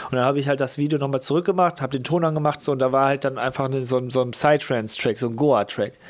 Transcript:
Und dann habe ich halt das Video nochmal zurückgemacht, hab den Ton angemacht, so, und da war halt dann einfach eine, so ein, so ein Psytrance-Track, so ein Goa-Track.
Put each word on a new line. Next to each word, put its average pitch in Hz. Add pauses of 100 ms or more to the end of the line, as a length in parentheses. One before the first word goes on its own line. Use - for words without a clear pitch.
(100)
Und 135
dann 123
habe 139
ich 143
halt 139
das 131
Video 147
nochmal 139
zurückgemacht, 175
hab 127
den 135
Ton 165
angemacht, 151
so, 147
und 135
da 127
war 135
halt 139
dann 131
einfach 131
eine, 131
so 127
ein, 127
so 127
ein 123
Psytrance-Track, 120
so 123
ein 113
Goa-Track. 117 (160)